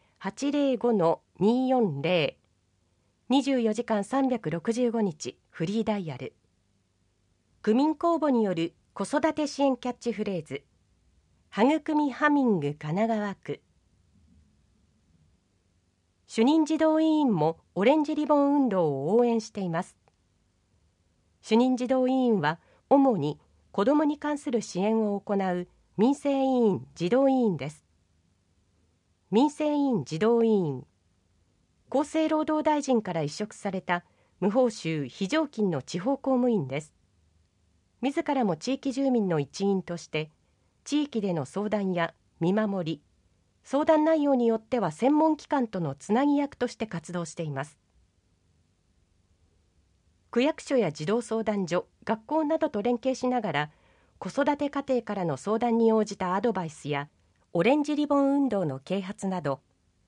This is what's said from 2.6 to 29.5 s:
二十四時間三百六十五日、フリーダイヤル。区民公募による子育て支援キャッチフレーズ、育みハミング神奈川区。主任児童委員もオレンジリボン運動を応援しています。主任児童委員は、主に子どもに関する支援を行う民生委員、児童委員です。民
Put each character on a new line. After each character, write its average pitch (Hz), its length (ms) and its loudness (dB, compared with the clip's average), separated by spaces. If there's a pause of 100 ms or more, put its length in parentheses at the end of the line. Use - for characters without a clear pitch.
二 269 120 4
十 262 180 0
四 220 120 2
時 220 120 -6
間 202 200 -2
三 269 240 0
百 220 220 -4
六 170 220 -2
十 240 180 0
五 226 100 -2
日、 180 380 -4 (100)
フ - 160 -8
リ 208 180 -2
ー - 20 -12
ダ 214 120 -2
イ 180 120 -8
ヤ 127 100 -10
ル。 135 160 -14 (1300)
区 214 120 2
民 294 200 2
公 339 220 0
募 302 120 0
に 240 140 2
よ 196 100 0
る 165 220 -4 (180)
子 196 120 -8
育 302 280 0
て 302 140 -4
支 277 160 -6
援 262 160 2
キ 254 100 -8
ャ 247 40 -4
ッ 240 60 -20
チ 233 140 -4
フ 208 120 -6
レ 196 140 -4
ー 151 60 -8
ズ、 139 200 -12 (920)
育 302 380 2
み 294 180 0
ハ 294 160 0
ミ 285 160 2
ン 202 160 2
グ 143 140 -4
神 151 220 -6
奈 220 120 0
川 208 280 -4
区。 - 260 -12 (2750)
主 - 160 0
任 302 240 4
児 311 100 0
童 311 240 2
委 320 60 2
員 302 280 2
も 160 240 0 (160)
オ 185 80 -2
レ 269 140 4
ン 302 80 0
ジ 302 100 -4
リ 302 120 -2
ボ 302 100 2
ン 285 180 2
運 269 140 2
動 185 180 0
を 147 300 0
応 240 80 4
援 233 160 0
し - 100 -10
て 202 120 -8
い 180 80 -4
ま 165 120 -2
す。 - 140 -20 (1400)
主 - 160 0
任 254 200 4
児 247 120 -4
童 254 180 2
委 254 60 0
員 240 280 2
は、 151 200 -2 (300)
主 269 260 6
に 147 240 -4 (320)
子 - 140 0
ど 294 100 4
も 311 80 2
に 294 140 -2
関 294 180 -4
す 285 140 -10
る 226 100 -2
支 190 180 -8
援 220 240 2
を 202 160 -2
行 202 160 -6
う 180 320 -2 (300)
民 247 180 4
生 277 280 0
委 262 40 2
員、 220 480 2
児 175 140 -4
童 269 200 4
委 269 40 4
員 233 240 2
で 139 140 -8
す。 - 140 -20 (1500)
民 269 180 4